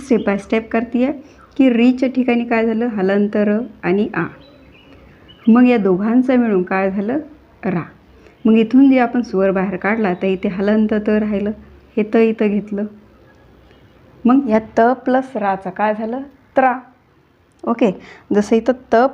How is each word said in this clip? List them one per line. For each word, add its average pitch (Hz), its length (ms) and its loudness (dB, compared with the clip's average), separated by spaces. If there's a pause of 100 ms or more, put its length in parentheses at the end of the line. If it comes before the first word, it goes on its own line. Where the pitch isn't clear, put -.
step 214 280 0
by 202 100 0
step 226 320 -4
करते 240 340 -2
आहे 285 80 -2 (440)
की 269 140 4
रीच्या 247 380 2
ठिकाणी 247 360 0
काय 226 220 0
झालं? 226 200 -2
हलंत 202 500 0
र 208 220 0 (240)
आणि 202 320 0
आ. 165 100 -4 (1200)
मग 247 180 6
या 247 100 4
दोघांचं 220 600 2
मिळून 214 260 2
काय 190 280 -2
झालं? 208 280 -4 (460)
रा. 170 180 -4 (640)
मग 220 120 6
इथून 254 340 6
जे 262 80 4
आपण 240 240 0
स्वर 190 280 0
बाहेर 190 260 -2
काढला 202 380 -2
तर 190 120 -4
इथे 190 220 -2
हलंत 214 460 0 (120)
त - 20 -2
राहिलं, 208 420 -2 (460)
हे 214 60 0
त 214 140 -2
इथं 220 320 2
घेतलं. 202 360 -4 (1400)
मग 262 240 -10
या 214 100 -2 (200)
त - 20 0 (240)
प्लस 262 320 -4
राचं 190 340 -6
काय 208 240 -4
झालं? 226 260 -8 (360)
त्रा. 262 220 0 (840)
ओके, 233 260 0 (440)
जसं 208 220 0
इथं 226 160 0 (200)
त 233 220 4